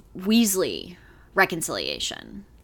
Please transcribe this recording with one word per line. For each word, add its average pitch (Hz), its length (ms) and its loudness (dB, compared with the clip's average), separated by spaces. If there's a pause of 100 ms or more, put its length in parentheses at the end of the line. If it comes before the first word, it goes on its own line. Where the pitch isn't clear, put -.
(140)
Weasley 185 840 2 (380)
reconciliation. 165 1120 -2 (200)